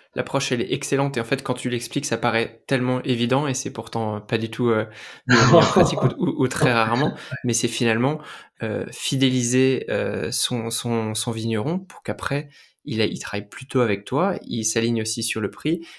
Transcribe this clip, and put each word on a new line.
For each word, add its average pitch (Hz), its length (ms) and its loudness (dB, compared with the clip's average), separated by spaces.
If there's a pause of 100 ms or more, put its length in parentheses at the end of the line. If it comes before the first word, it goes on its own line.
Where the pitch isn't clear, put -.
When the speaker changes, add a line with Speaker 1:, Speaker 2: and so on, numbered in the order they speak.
(160)
Speaker 1:
l'approche, 135 360 -2
elle 120 100 2
est - 100 -4
excellente. 139 440 0
Et 117 40 0
en 113 40 0
fait, 135 180 -2
quand 131 120 -2
tu - 140 -4
l'expliques, 123 380 -4
ça 117 100 -2
paraît 117 500 0
tellement 127 360 0
évident 127 440 2
et 131 80 -2
c'est - 160 -6
pourtant, 107 460 -4
euh, 104 40 -8
pas 113 180 -2
du 110 120 -4
tout, 120 200 0
euh, 110 160 2 (420)
mis 123 80 6 (160)
en 165 80 10
Speaker 2:
<laughs> - 0 -
Speaker 1:
pratique - 420 4
ou, 131 60 6 (100)
ou, - 160 0 (100)
ou 127 40 4
très - 240 2
rarement. 117 360 2
Speaker 2:
Ouais. - 360 -8
Speaker 1:
Mais 123 80 2
c'est 117 160 2
finalement, 120 500 2 (440)
euh, 104 280 -2
fidéliser, 127 1000 2
euh, 104 420 -2
son, 113 380 -4
son, 113 440 -2
son 120 160 -4
vigneron 113 480 -2
pour - 240 -16
qu'après, - 460 -4 (360)
il 110 180 -2
a, - 20 4
il - 160 0
travaille - 280 -6
plutôt - 320 -2
avec 104 260 2
toi, 175 280 0 (120)
il 113 180 -4
s'aligne 117 380 0
aussi 110 200 -4
sur - 200 -4
le 101 80 0
prix. 165 360 -4 (120)